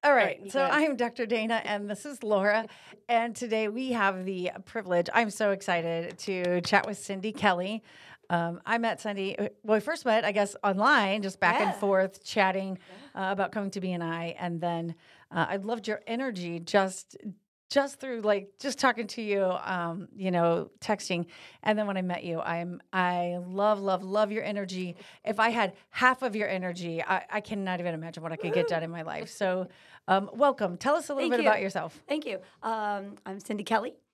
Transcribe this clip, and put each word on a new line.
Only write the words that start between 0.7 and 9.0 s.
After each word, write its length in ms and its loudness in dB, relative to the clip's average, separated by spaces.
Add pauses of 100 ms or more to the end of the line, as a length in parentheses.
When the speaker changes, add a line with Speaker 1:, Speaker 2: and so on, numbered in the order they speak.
Speaker 1:
I'm 60 -2
Doctor 300 -2
Dana, 380 2
and 260 -2
this 160 -8
is 160 -10
Laura. 440 4 (420)
And 260 2
today 320 0
we 240 -2
have 340 2
the 280 -2 (120)
privilege, 480 0
I'm 160 4
so 220 2
excited 720 -2
to 400 0
chat 260 4
with 120 -6
Cindy 340 -6
Kelly. 500 0 (480)
Um, 340 0
I 140 0
met 220 -2